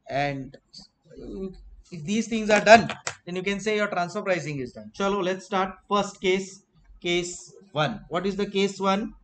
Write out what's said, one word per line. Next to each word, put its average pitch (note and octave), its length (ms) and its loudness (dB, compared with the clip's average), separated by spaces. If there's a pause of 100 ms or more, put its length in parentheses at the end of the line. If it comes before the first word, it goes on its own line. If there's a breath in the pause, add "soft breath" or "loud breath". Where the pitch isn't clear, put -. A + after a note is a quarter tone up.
And C#3 480 -4 (1300)
if E3 140 -12
these A3 220 -2
things G#3+ 220 -2
are G#3 140 6
done, G3+ 260 10 (360)
then F3 100 -8
you F#3 80 -4
can G3 160 -2
say G#3+ 160 -2
your G#3 120 0
transfer F#3+ 340 -4
pricing D3+ 380 -2
is B2 120 -8
done. G#2+ 260 -18
Chalo, G3 260 0
let's F#3 220 -2
start. F#3+ 300 -2 (120)
First G3 340 0
case, F#3+ 420 -2 (380)
case F3 520 -4 (180)
one. C3+ 380 -2
What F3 160 -2
is G3 100 -2
the G3+ 140 -2
case G3 300 0
one? G3 340 0 (100)